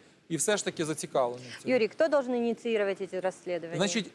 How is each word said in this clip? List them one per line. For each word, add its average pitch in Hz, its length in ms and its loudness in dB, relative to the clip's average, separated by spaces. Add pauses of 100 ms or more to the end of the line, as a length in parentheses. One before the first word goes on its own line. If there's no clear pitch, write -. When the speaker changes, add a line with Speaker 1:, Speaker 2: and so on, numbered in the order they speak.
(280)
Speaker 1:
і 165 80 -2
все 208 200 2
ж - 80 -4
таки 175 200 -4
зацікавлений 127 640 -2 (120)
в - 40 -18
цьому. 254 120 0
Speaker 2:
Юрій, 220 140 4
хто 320 200 2
должен 262 280 2
ініціювати 214 680 0
ці 185 140 -6
розслідування? 170 560 -4
Speaker 1:
Значить, 196 380 0